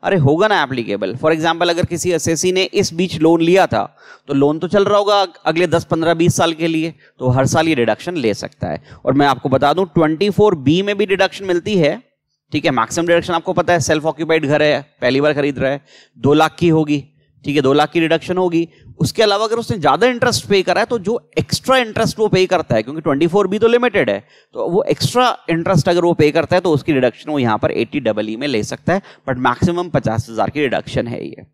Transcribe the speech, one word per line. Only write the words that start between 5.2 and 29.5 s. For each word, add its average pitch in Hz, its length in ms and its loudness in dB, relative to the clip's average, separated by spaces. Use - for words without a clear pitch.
अग-, 185 240 -4
अगले 165 220 0
दस, 165 180 0
पन्द्रह, 165 300 0
बीस 165 220 0
साल 170 160 0
के 160 140 -4
लिए, 160 280 -4
तो 127 100 -2
हर 131 180 2
साल 160 220 2
ये 160 60 2
डिडक्शन 120 420 -2
ले 117 180 0
सकता - 340 -10
है। 78 140 -8
और 131 80 0
मैं 143 140 4
आपको 143 220 0
बता 135 240 2
दूं, 180 140 0
ट्वेंटी 160 440 0
फ़ोर 202 260 4
बी 151 260 2
में 202 160 -2
भी - 80 0
डिडक्शन 190 380 -2
मिलती 185 320 -2
है, 170 260 0
ठीक 151 120 -4
है। 165 60 2
मैक्सिमम 127 360 -2
डिडक्शन 170 260 0
आपको 170 200 -4
पता 175 200 0
है, 175 80 2
सेल्फ 151 260 -2
ऑक्यूपाइड 160 400 -2
घर 147 160 2
है, 147 180 2
पहली 131 200 0
बार 151 140 2
खरीद 139 240 -2
रहा 131 120 -2
है, 143 100 -6
दो 135 160 2
लाख 156 220 2
की 175 120 2
होगी, 151 300 2
ठीक 143 120 -2
है, 147 60 2
दो 131 100 4
लाख 147 200 2
की 170 80 0
डिडक्शन 165 380 0
होगी। 170 300 0
उसके - 240 0
अलावा 208 220 2
अगर 220 120 -2
उसने 233 220 -6
ज्यादा 151 280 2
इंटरेस्ट 247 400 0
पे 202 160 2
करा 180 180 0
है, 233 60 0
तो 240 120 -4
जो 202 200 -4
एक्स्ट्रा - 380 0
इंटरेस्ट 226 420 -2
वो 214 100 2
पे 185 180 4
करता 165 300 0
है, 110 60 2
क्योंकि 139 180 -8
ट्वेंटी 151 260 0
फ़ोर 190 200 2
बी 196 120 -2
तो 226 100 2
लिमिटेड 233 420 2
है, 98 120 -4
तो 120 140 -4
वो 175 140 0
एक्स्ट्रा - 440 0
इंटरेस्ट 165 380 0
अगर 170 160 2
वो 175 100 2
पे 151 160 4
करता 160 260 0
है, 180 40 4
तो 175 120 0
उसकी 147 200 0
डिडक्शन 127 380 0
वो 151 80 -2
यहाँ 113 200 0
पर - 140 -2
एटी 117 280 -4
डबल 107 300 -4
ई 110 60 -8
में 135 120 -6
ले 113 160 -2
सकता - 300 -4
है, 196 80 -2
but 127 100 -4
मैक्सिमम 170 500 0